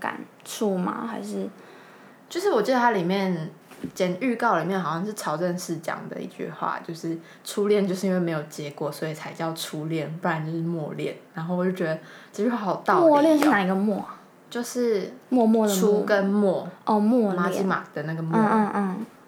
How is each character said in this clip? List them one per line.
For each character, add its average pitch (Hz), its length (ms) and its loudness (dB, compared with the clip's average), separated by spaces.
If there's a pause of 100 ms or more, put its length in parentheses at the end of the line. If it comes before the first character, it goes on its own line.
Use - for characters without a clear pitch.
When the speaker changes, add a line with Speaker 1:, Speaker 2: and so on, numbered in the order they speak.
Speaker 1:
感 - 180 -6 (240)
触 196 340 -2
吗？ 208 320 -4
还 208 140 -8
是？ 202 240 -6 (800)
Speaker 2:
就 349 140 -8
是 392 100 2
我 233 100 4
记 262 120 0
得 254 40 2
它 240 140 4
里 196 100 0
面， 180 480 0 (440)
剪 180 260 0
预 247 160 0
告 226 220 2
里 160 80 0
面 190 140 0
好 156 120 -2
像 165 140 -4
是 214 80 -6
曹 156 240 -4
正 180 200 -2
奭 165 220 -6
讲 - 300 -6
的 - 100 -10
一 - 80 -8
句 - 220 -10
话， - 360 -4
就 170 80 -10
是 165 240 -6 (280)
“初 208 240 -2
恋 202 180 4
就 190 80 -2
是 190 100 -2
因 185 80 2
为 180 60 2
没 170 120 0
有 151 120 -2
结 151 280 -12
果， 147 200 -6
所 160 160 -6
以 151 60 -6
才 160 180 -12
叫 165 220 -6
初 156 320 -8
恋， 160 360 -4
不 190 60 -2
然 156 180 -2
就 160 60 -6
是 165 60 -4
末 165 380 -4
恋。” 151 200 -6 (180)
然 160 100 -8
后 180 120 -4
我 180 80 0
就 190 80 2
觉 180 140 -4
得 160 120 -2 (360)
这 202 100 -4
句 247 60 2
话 240 80 0
好 196 140 -2
有 151 120 -4
道 349 160 4
理 339 60 6
哦。 - 20 8
Speaker 1:
末 294 140 8
恋 311 180 6
是 294 100 4
哪 202 140 4
一 180 40 0
个 190 60 2
末 196 260 2
啊？ - 200 -12 (300)
Speaker 2:
就 233 120 -6
是 233 520 -2 (160)
Speaker 1:
默 240 180 6
默 220 180 6
的 202 80 2
默。 185 80 0
Speaker 2:
初 208 200 6
跟 196 240 2
末。 196 440 2 (140)
Speaker 1:
哦， 214 160 2
末 214 320 4
恋。 175 100 -2
Speaker 2:
马 175 80 2
吉 190 140 0
马 180 200 0 (100)
的 151 100 -6
那 160 100 -4
个 160 80 -4
末。 165 160 0
Speaker 1:
嗯， 220 140 6
嗯， 214 220 2
嗯。 202 320 -2 (220)